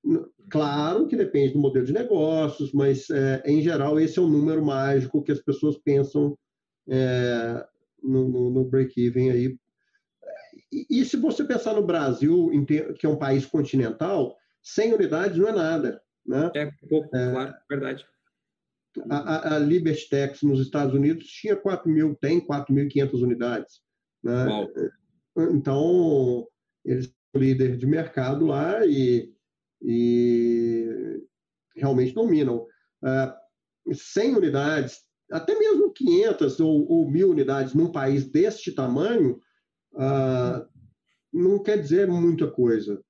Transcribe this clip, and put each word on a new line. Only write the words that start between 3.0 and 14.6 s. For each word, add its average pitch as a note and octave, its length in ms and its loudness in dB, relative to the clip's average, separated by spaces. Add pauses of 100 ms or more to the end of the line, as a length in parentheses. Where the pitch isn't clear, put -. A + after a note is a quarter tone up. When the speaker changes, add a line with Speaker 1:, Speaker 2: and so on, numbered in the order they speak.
Speaker 1:
é, C3+ 360 0
em D3 160 4
geral, D3+ 380 0
esse D#3+ 200 0
é - 20 4
o E3+ 60 4
número D3+ 380 2
mágico C#3 580 0
que D3 80 -2
as C#3+ 100 -2
pessoas D3 360 -2
pensam, C#3+ 600 0 (520)
é, B2 760 0 (360)
no, C3 260 0
no, B2 240 0
no C3 140 2
break-even B2+ 680 0
aí. B2+ 260 0 (1120)
E, - 320 -2
e - 40 2
se - 100 -4
você - 280 0
pensar A3 300 -2
no G3+ 120 2
Brasil, D#3+ 640 2
em D3 140 2
ter-, D3+ 300 -2
que - 100 -6
é D#3 40 2
um D3+ 80 0
país C3+ 280 0
continental, C#3 920 -2 (260)